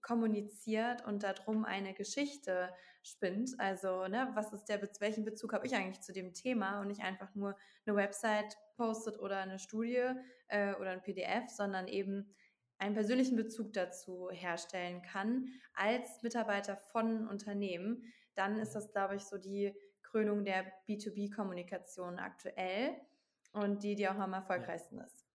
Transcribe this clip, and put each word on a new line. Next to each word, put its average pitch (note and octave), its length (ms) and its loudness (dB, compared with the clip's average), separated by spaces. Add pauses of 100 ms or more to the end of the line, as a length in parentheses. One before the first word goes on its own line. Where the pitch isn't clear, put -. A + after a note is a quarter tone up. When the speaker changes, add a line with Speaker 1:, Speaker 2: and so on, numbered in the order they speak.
Speaker 1:
kommuniziert A3+ 1040 2
und G#3 160 0
darum G#3+ 420 2
eine F#3+ 300 -2
Geschichte G3 800 0 (280)
spinnt. G#3 560 -2
Also, F#3+ 480 2
ne, A#3 280 0
was G#3+ 180 0
ist G3+ 140 -10
der G#3 120 0
Bez-, G3+ 220 -6
welchen G#3+ 240 0
Bezug G#3+ 300 -4
habe G#3 120 0
ich C4 80 0
eigentlich F#3+ 280 -2
zu - 100 -12
dem F#3 220 -8
Thema G3+ 480 0
und G3 60 -2
nicht G3+ 120 -4
einfach F#3+ 340 -4
nur G3+ 220 -2 (300)
eine G#3 100 4
Website G#3 640 2 (180)
postet A3 420 0
oder G3 200 -2
eine F#3+ 200 -4
Studie, A#3+ 540 2 (360)
äh, G3+ 260 4
oder F#3+ 160 -2
ein F#3 120 -4
P G3 120 -4
D F#3 80 -4
F, A#3+ 260 0
sondern G3 400 -2
eben G3 460 -2 (420)
einen G3+ 180 0
persönlichen B3 420 6
Bezug A3 360 0
dazu F3+ 580 -2
herstellen F3 720 -4
kann A3 480 0 (240)
als A#3+ 500 2
Mitarbeiter G#3 540 0
von A3+ 500 2
Unternehmen, G3+ 880 -2 (220)
dann G3+ 240 2
ist A3 160 -2
das, G#3 180 -6
glaube G3 240 2
ich, G3+ 60 -4
so - 160 -8
die G3 360 -2 (280)
Krönung G#3 420 2
der F#3+ 260 0 (160)
B G#3 120 -2
two G#3 140 -6
B G3+ 180 -2
Kommunikation F3+ 880 -6
aktuell F#3+ 760 -2 (580)
und G3+ 300 2
die, G#3 120 2
die G3+ 120 2
auch F#3+ 100 2
am F#3+ 180 0
Speaker 2:
Ja. - 0 -
Speaker 1:
erfolgreichsten F3 640 -2
ist. - 260 -16 (100)